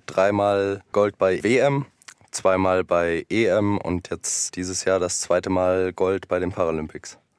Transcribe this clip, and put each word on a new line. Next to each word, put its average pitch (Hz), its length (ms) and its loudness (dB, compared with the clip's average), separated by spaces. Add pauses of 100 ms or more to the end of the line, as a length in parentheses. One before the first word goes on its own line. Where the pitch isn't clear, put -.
dreimal 101 840 0
Gold 104 280 2
bei 95 260 2
W 117 140 4
M, 139 280 2 (460)
zweimal 92 500 2
bei 85 480 0
E 110 140 2
M 104 340 2
und 87 320 -6
jetzt - 460 -6
dieses 90 280 -6
Jahr 95 140 2
das 90 220 -2
zweite 92 300 0
Mal 92 420 0
Gold 95 340 -2
bei 90 140 0
den 90 100 -2
Paralympics. 80 680 -4 (220)